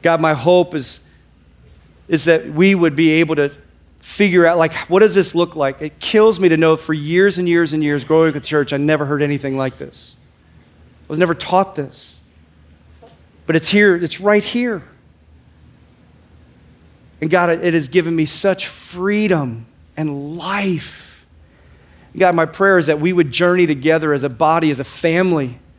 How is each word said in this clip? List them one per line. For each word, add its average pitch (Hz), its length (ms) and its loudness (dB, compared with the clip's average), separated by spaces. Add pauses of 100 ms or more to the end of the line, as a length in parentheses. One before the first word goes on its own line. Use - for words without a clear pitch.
God, 165 160 2
my 156 140 2
hope 175 400 2
is, 139 260 -10 (1080)
is 165 180 0
that 165 240 2
we 180 240 4
would 170 220 2
be 160 160 4
able 156 240 0
to 143 160 -2 (480)
figure 175 480 2
out, 170 100 2
like, 160 160 0 (160)
what 190 120 4
does 220 120 4
this 185 220 0
look 170 200 -2
like? 135 240 -4
It 156 200 -12
kills 214 400 2
me 185 100 4
to 156 80 2
know 160 180 4
for 160 200 -6
years 170 420 0
and 180 100 -2
years 170 240 0
and 156 120 -2
years 147 200 -2
growing 160 280 2
up 143 40 -6
at 143 80 -10
church, 147 300 -2
I 143 40 -4
never 147 280 0
heard 143 160 -2
anything 139 360 -4
like 131 200 -6
this. - 400 -18 (920)
I - 0 -
was 151 120 -8
never 170 160 0
taught 190 400 -2
this. - 440 -12 (1300)
But 160 100 -2
it's 160 140 0
here, 202 260 4
it's 175 240 -6
right 208 240 2
here. 233 380 -4 (2500)
And 156 100 -4
God, 175 220 2
it, 170 120 -2
it 170 120 0
has 151 120 -2
given 165 280 0
me 156 100 0
such 185 400 -2
freedom 180 1000 -4 (280)
and 147 400 -8
life. 185 920 -8 (880)
God, 185 160 4
my 165 120 2
prayer 190 340 2
is 147 80 -2
that 151 120 0
we 175 140 0
would 165 180 2
journey 175 360 2
together 151 460 0
as 135 100 -4
a 143 60 -4
body, 156 420 0
as 127 80 -4
a 135 40 -6
family 165 760 -2 (200)